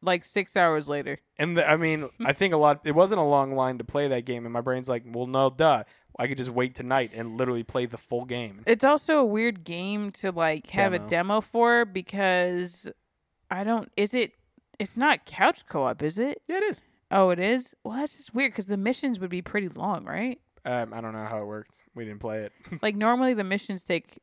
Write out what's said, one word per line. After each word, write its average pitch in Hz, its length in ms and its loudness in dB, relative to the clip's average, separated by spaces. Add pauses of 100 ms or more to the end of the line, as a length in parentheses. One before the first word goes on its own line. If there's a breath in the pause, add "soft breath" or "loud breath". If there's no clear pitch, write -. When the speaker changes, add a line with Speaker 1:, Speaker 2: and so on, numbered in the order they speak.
Speaker 1:
like, 180 240 0
six - 320 -2
hours 160 320 4
later. 143 300 -4 (200)
Speaker 2:
And 170 180 0
the, 156 100 4
I 156 100 6
mean, 156 380 0
Speaker 1:
<laughs> 117 100 -6
Speaker 2:
I 139 80 4
think 190 200 2
a 156 40 6
lot, 147 260 6
it 151 100 0
wasn't 190 280 6
a - 20 2
long 139 320 4
line 131 220 0
to 117 80 -8
play 143 240 0
that 123 160 -2
game. 120 200 -6
And 117 80 -10
my 120 80 -2
brain's 127 280 -2
like, 120 180 -2
"Well, 120 180 -6
no, 131 240 4
duh. 131 360 4 (340 soft breath)
I 120 80 -2
could 135 120 -6
just 127 120 -6
wait 127 220 0
tonight 123 420 -2
and 113 220 -8
literally 123 260 -2
play 123 240 -4
the 113 100 -10
full 120 280 -6
game." 117 420 -8
Speaker 1:
It's 233 160 4
also 294 340 4
a 269 80 6
weird 214 380 -2
game 190 500 -6
to, 190 180 -6
like, 160 400 -2
have 196 220 2
a 175 60 0
Speaker 2:
Demo. - 100 -12
Speaker 1:
demo 190 320 2
for 233 440 4
because 180 1040 -2 (600)
I 190 140 -4
don't, 220 340 -2
is 202 160 0
it, 240 200 0 (460)
it's - 180 -8
not 277 280 2
couch - 420 2
co-op, 131 360 -2
is 160 160 -2
it? 269 280 -2
Speaker 2:
Yeah, 349 100 -2
it 392 60 0
is. 415 180 -2 (280)
Speaker 1:
Oh, 190 220 6
it 175 80 0
is? 240 440 0
Well, 220 140 -8
that's 294 200 -6
just - 180 -16
weird 254 180 0
'cause 190 140 -6
the 202 100 -2
missions 233 420 -2
would 180 120 -6
be 180 100 -4
pretty 202 280 -4
long, 185 360 -4
right? 233 340 -6 (260)
Speaker 2:
Um, 120 280 -4
I 113 80 -10
don't 113 120 -8
know 110 120 -8
how 107 160 -6
it 104 40 -8
worked. 107 320 -12 (180)
We 120 80 -10
didn't 104 160 -12
play 110 220 -6
it. 104 100 -10 (160)
<laughs> 170 140 -12
Speaker 1:
Like, 214 140 -2
normally 247 380 2
the 208 120 -2
missions 190 380 -6
take, - 400 -4